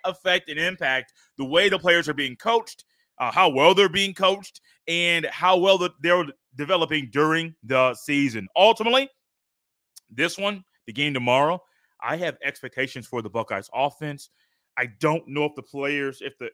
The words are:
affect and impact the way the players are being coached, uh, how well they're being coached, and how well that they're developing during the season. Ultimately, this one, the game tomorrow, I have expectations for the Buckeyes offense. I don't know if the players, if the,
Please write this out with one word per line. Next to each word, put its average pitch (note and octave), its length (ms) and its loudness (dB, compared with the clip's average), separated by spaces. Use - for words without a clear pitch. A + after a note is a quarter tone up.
affect F#3 440 -2
and D3+ 120 -8
impact D#3 520 -4
the C#3 60 -4
way E3 240 2
the F#3+ 100 0
players E3+ 300 2
are D3 60 -4
being C3 220 -4
coached, - 480 -2
uh, A#2+ 120 -2
how F3 180 4
well D3 260 6
they're G3 140 4
being G3 240 -2
coached, G3 480 -2
and E3+ 380 0
how F#3 300 2
well F#3+ 220 4
that F3 220 -2
they're F3 260 2
developing D3+ 560 -2
during D#3+ 500 0
the B2+ 320 2
season. A#2+ 640 -2
Ultimately, A3+ 520 4
this D3+ 260 -4
one, G3 280 -4
the A#2 60 -16
game C#3+ 220 -4
tomorrow, C3+ 480 0
I C3 140 -4
have E3 260 -6
expectations C3+ 640 -8
for A#2+ 160 -6
the G#2+ 80 -10
Buckeyes G#2+ 420 -6
offense. C#3+ 580 -6
I B2+ 100 -2
don't D#3 300 -2
know D3 160 -2
if D3 100 -4
the C3+ 80 -14
players, C#3 600 -6
if - 160 -12
the, A#2+ 160 -10